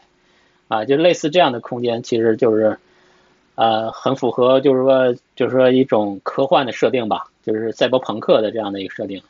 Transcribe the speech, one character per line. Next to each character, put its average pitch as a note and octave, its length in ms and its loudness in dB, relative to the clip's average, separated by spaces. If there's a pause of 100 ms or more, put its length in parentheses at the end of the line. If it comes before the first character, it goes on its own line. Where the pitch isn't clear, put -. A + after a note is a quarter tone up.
(680)
啊， A2 160 -4
就 C3+ 120 0
类 E3 180 2
似 D#3+ 160 -4
这 F3 100 2
样 D3 120 4
的 A#2 80 -8
空 A#2+ 220 -10
间， A#2 200 -2
其 A2+ 180 -2
实 A2+ 160 2
就 A2+ 180 2
是， G#2+ 240 0 (800)
呃， A2+ 340 0
很 - 240 -2
符 B2+ 160 -2
合， C3 300 4
就 C#3 140 4
是 B2+ 80 0
说， C3 320 2 (200)
就 A#2+ 160 -2
是 B2 60 -2
说 C3 140 4
一 C3 140 4
种 G#2 380 -2
科 - 240 -4
幻 D3 180 2
的 A#2 80 -6
设 A#2 180 0
定 A#2 180 -2
吧， F#2+ 160 -4 (180)
就 A2+ 100 -4
是 A2 200 -4
赛 B2+ 160 -2
博 B2+ 100 0
朋 A2+ 220 -8
克 D3 200 2
的 G#2 120 -2
这 A#2 60 -8
样 G2+ 140 -6
的 G2 80 -8
一 F#2+ 60 -8
个 - 80 -14
设 G#2+ 120 -10
定。 F#2+ 240 -12